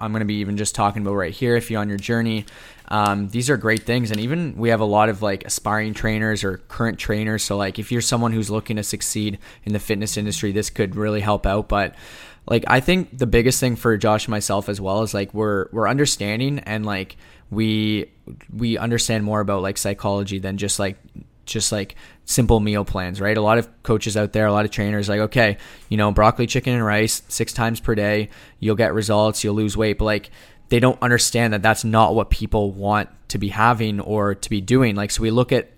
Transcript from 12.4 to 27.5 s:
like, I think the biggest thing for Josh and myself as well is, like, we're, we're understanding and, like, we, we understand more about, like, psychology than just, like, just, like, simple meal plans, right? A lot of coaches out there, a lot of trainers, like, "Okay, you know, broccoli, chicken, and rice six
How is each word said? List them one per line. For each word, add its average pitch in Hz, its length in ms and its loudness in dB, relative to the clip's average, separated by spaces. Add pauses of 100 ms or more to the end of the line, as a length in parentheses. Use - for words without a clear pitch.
like, 117 200 2
I 131 140 4
think 180 360 0
the 131 100 0
biggest 117 340 4
thing 123 160 0
for 113 200 2
Josh 107 300 2
and - 40 -4
myself 101 380 -4
as 101 100 -4
well 98 220 -2
is, 110 140 -2
like, 101 180 -4
we're, 104 400 0
we're 107 160 0
understanding 131 680 0
and, 107 260 -6
like, 98 320 -6 (340)
we, 107 600 0 (420)
we 113 260 -2
understand 113 440 0
more 107 160 0
about, 98 240 -2
like, 98 160 -4
psychology 101 600 -4
than 98 160 -6
just, 101 240 -4
like, 98 160 -2 (500)
just, - 240 -4
like, 101 240 -4 (300)
simple 117 340 4
meal 104 260 0
plans, 92 360 -6
right? 104 160 0
A 107 60 2
lot 110 160 4
of 113 100 -2 (160)
coaches 110 320 0
out 104 160 0
there, 107 140 2
a 104 60 2
lot 104 120 2
of 104 80 -4
trainers, 104 360 -2
like, 104 120 0
"Okay, 107 380 2 (300)
you 110 80 -2
know, 104 140 4
broccoli, 110 380 4
chicken, 127 240 0
and 117 120 0
rice 107 440 0
six - 240 -4